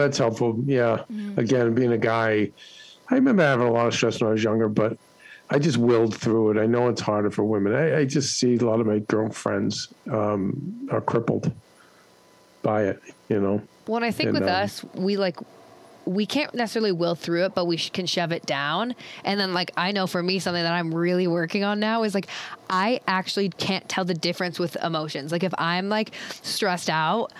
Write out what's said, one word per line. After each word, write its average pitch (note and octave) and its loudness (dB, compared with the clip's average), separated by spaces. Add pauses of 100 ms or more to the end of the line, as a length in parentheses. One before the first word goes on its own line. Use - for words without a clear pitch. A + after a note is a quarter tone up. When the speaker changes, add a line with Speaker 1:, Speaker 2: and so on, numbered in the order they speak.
Speaker 1:
that's C#3+ 2
helpful. A#2 2 (100)
Yeah. A#2+ 2 (140)
Speaker 2:
Mm-hmm. G#3 -4
Speaker 1:
Again, A#2 2
being B2 2
a A#2 2
guy, A2 2 (580)
I B3+ 4
remember B3+ 6
having C3 4
a A#2 4
lot A#2 4
of - 0
stress A2+ 0
when A2+ 2
I A2 4
was A2 2
younger, A2 2
but G#2+ 0 (540)
I C3 4
just C#3+ 2
willed A#2 4
through A2 2
it. G#2+ 2
I A2 4
know A#2+ 4
it's A2+ -4
harder G#2 0
for G#2 -2
women. G#2 2
I, D3+ 2
I D3+ 4
just C#3 -2
see B2 4
a A#2+ 2
lot A2+ 2
of A2+ 2
my G#2+ 2
girlfriends, G#2+ -2 (200)
um, G#2+ -2
are A2 0
crippled - -2 (1120)
by G#2+ 0
it, F#2+ -4 (280)
you G#2 0
know? G2 0 (260)
Speaker 3:
Well, A3 -4
and A#3 -2
I A#3 0
think - -2
Speaker 1:
And, - 2
Speaker 3:
with F#3+ 0
Speaker 1:
um, F3+ 2
Speaker 3:
us, G3+ -4 (100)
we, F#3+ -2
like, F#3+ -2 (640)
we G3 0
can't D4 -2
necessarily A3 0
will E3+ 0
through E3+ 0
it, F#3+ -4
but F#3 0
we E3+ 0
sh-, - -6
can F#3 -4
shove E3+ -2
it - -4
down. D#3+ -2 (300)
And G3+ 0
then, F#3+ -2
like, F3 -2
I F3+ 0
know F#3+ 0
for F3+ -2
me, F#3 0
something F3 -2
that E3+ 0
I'm E3+ -2
really F3+ 2
working E3+ 0
on G#3 0
now A3 0
is, G#3+ -2
like, G3 -2 (440)
I G3+ 2
actually F#3+ 0
can't - -4
tell F#3+ -2
the F3+ 0
difference E3+ -4
with F3 -4
emotions. D#3 -4
Like, E3+ -2
if F3+ -2
I'm, F3 -2
like, G#3+ -2 (300)
stressed F3+ -2
out, D#3+ 0